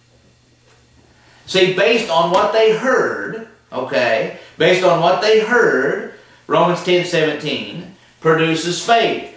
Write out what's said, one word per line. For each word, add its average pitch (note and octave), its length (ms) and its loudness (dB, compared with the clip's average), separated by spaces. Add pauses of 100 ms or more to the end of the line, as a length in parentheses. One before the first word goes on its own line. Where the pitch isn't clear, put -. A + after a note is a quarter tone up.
(1500)
See, F#3 260 2
based A3 380 0
on F3 200 2
what G#3 220 0
they A3 220 4
heard, - 720 -4 (240)
okay, B2 680 -2 (200)
based F3+ 260 2
on E3+ 160 4
what F3+ 220 2
they G#3+ 180 4
heard, - 760 0 (320)
Romans E3+ 360 0
ten F3 220 0
seventeen D3 920 -4 (240)
produces D#3+ 680 0
faith. A3+ 520 0